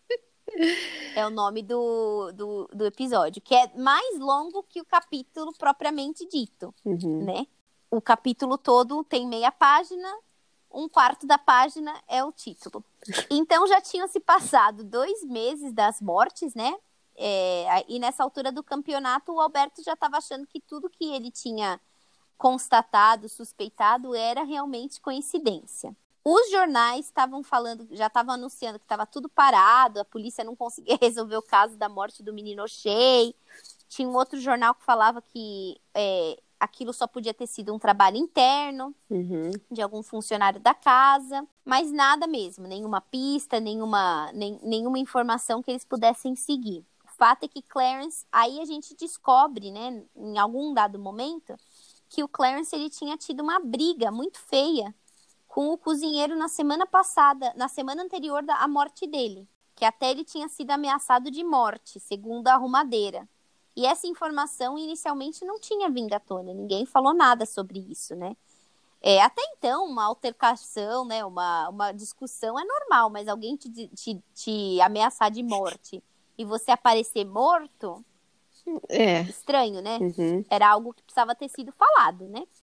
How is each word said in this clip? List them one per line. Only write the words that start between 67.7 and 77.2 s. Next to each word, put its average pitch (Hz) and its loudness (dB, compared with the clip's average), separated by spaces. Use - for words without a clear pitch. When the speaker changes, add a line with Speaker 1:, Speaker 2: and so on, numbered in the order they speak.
Speaker 2:
isso, - -14
né? 180 -10
É, 196 6
até 254 4
então, 285 -2
uma 247 -4
altercação, 233 -2
né, 220 -6
uma, 175 -2
uma 202 -4
discussão 226 -10
é 320 -6
normal, 427 2
mas 208 -8
alguém 220 -6
te, 269 -14
te, 190 -10
te 202 -4
ameaçar 214 2
de 226 -10
morte 196 -8
e 226 -10
você 220 -2
aparecer 226 2